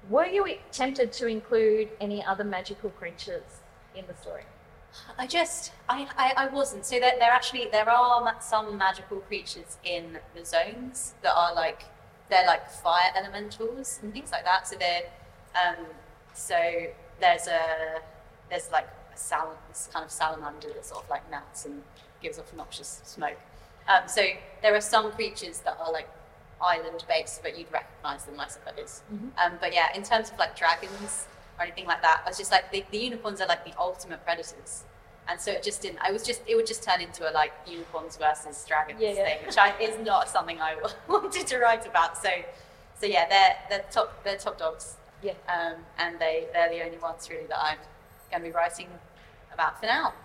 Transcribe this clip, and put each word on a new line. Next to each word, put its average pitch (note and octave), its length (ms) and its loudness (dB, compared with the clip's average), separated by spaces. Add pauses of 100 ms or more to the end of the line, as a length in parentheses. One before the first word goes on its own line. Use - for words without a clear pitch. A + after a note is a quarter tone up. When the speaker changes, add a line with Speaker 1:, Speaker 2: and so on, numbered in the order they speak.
Speaker 1:
Were D4 160 4
you F#4+ 300 0 (160)
tempted C4 420 0
to A#3+ 140 -4
include A3 640 2 (100)
any G#3 240 -4
other G3 200 -2
magical G3 480 -6
creatures - 520 -10 (520)
in F#3+ 120 -14
the - 80 -14
story? E3+ 280 -14 (760)
Speaker 2:
I C4 100 -4
just, E4 440 0 (160)
I, C#4 200 0 (100)
I, C4+ 280 4
I - 20 -2
wasn't. C4+ 380 -2
So B3 140 2
there, B3 200 6
there A#3 120 8
actually, B3 400 2
there G#3+ 180 4
are A#3+ 340 8
ma-, A3+ 160 0
some G#3+ 380 0
magical G3 400 0
creatures G3 680 -10
in E3+ 360 -6 (160)
the E3+ 100 -16
zones A3 680 -2 (100)
that F3+ 120 4
are, E3+ 200 6
like, E3 300 -2 (440)
they're, F#3 160 8
like, E3+ 240 4
fire F3 460 4
elementals G#3 880 -6
and G#3 100 -10
things C4+ 180 -10
like - 140 -4
that. F3+ 220 2
So G3 80 -10
they're, F3 280 0 (520)
um, E3+ 300 2 (480)
so E3+ 540 0 (320)
there's F3 280 4
a, D#3+ 520 0 (500)
there's, F3 220 -6
like, - 160 2 (260)
a - 40 -20
sal-, D#3+ 400 -4 (100)
this - 240 -12
kind D#3+ 140 -6
of D#3 60 -16
salamander D3+ 640 -4
that - 120 -14
sort - 180 -12
of, - 60 -20
like, C#3+ 200 -6
melts - 360 -12
and C#3+ 180 -12 (380)
gives - 180 -10
off - 160 -18
noxious - 480 -14
smoke. - 340 -8 (500)
Um, G3 200 6
so G#3 160 4 (380)
there G#3+ 140 6
are G#3 60 4
some G#3+ 300 2
creatures F#3 480 -8
that - 200 -4
are, E3 120 -4
like, D#3+ 180 -6 (520)
island E3+ 460 0
based, - 360 -2
but E3 140 -6
you'd E3 140 -14
recognise - 520 -6
them, C#3+ 160 -14
I C#3 80 -6
suppose. - 540 -14 (120)
Speaker 1:
Mm-hmm. G#3 140 -8 (100)
Speaker 2:
Um, F3 220 2
but F3 140 -2
yeah, E3+ 220 6
in G3+ 80 -8
terms A3 280 2
of, - 80 -14
like, E3 180 0
dragons F#3+ 680 0 (300)
or F3 60 -2
anything F3 240 -8
like E3+ 160 0
that, D#3+ 220 6
I - 40 -2
was - 80 -8
just G3 140 -2
like, F#3 200 4
the, G3 200 -4
the G#3 80 -4
unicorns A3+ 420 -6
are, F#3 60 0
like, - 180 0
the E3+ 120 -12
ultimate F3+ 460 -4
predators. - 600 -6 (440)
And F3 120 -4
so G3+ 120 -4
it - 100 -2
just G#3 200 -4
didn't, F3+ 200 -8
I F#3+ 100 2
was A3 140 -2
just, A#3+ 220 -4
it A3 80 2
would A3+ 120 4
just - 160 -6
turn F3+ 180 2
into F3 280 -6
a, - 40 -4
like, D3+ 180 4 (160)
unicorns E3 500 -10
versus D3+ 500 -2
dragons A#3 340 0
Speaker 1:
Yeah, G#3 100 2
yeah. G3 140 0
Speaker 2:
thing, D#3 200 -2
which - 120 0
I, G3+ 220 8
is A3 260 -2
not G3 240 2
something E3+ 320 -2
I D#3+ 140 -2 (180)
<laughs> - 160 -16
wanted F#4 380 0
to B3+ 120 -2
write A3+ 260 4
about. E3+ 320 2
So, G3 120 0 (720)
so G#3 80 -2
yeah, F3 200 4
they're, F#3+ 280 8 (140)
they're G3+ 220 -2
top, - 320 -2
they're G3+ 140 -4
top - 200 -6
dogs. D#3+ 380 -6 (260)
Speaker 1:
Yeah. G3 120 -4 (160)
Speaker 2:
Um, E3+ 260 -2 (220)
and E3+ 200 -2
they, D#3+ 360 0
they're E3+ 160 4
the E3+ 120 -4
only E3 160 -8
ones E3 320 -8
really E3 180 -10
that C#3+ 140 -4
I'm D#3 160 0 (540)
gonna E3+ 140 -4
be E3 60 -8
writing E3+ 360 -2 (680)
about D#3 260 0
for - 60 -4
now. C#4+ 280 2 (120)